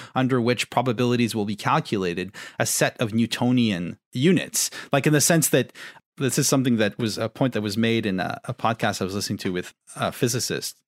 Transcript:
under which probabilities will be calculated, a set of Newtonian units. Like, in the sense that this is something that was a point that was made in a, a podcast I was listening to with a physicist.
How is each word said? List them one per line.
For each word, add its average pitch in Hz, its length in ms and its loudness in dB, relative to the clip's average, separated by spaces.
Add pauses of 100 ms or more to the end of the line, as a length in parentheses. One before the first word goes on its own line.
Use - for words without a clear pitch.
(140)
under 131 260 2
which 120 300 0
probabilities 120 640 2
will 107 100 -2
be 104 120 -4
calculated, 95 760 -2 (280)
a 123 40 2
set - 360 0
of 110 120 -2
Newtonian 113 880 0 (140)
units. 139 580 0 (220)
Like, 139 120 2
in 151 80 4
the 147 80 6
sense 165 280 4
that 127 240 2 (440)
this 131 200 -2
is 143 120 2
something 131 300 4
that 104 200 2
was 110 180 -2
a 110 120 -4
point 131 240 0
that 107 100 -2
was 101 140 -4
made 113 280 2
in 95 140 -2
a, 123 280 -4
a 131 60 -6
podcast 113 480 -2
I 101 40 0
was 92 100 -6
listening 98 240 -4
to 98 140 -4
with 90 200 -6 (220)
a 98 160 -2
physicist. - 640 -4 (120)